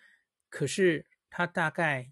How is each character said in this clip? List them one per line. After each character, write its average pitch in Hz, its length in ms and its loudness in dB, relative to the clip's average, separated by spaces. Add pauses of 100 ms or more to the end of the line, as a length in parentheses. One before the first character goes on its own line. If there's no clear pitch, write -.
(500)
可 - 180 -4
是 170 380 2 (240)
它 - 180 -2
大 165 220 -2
概 139 420 -2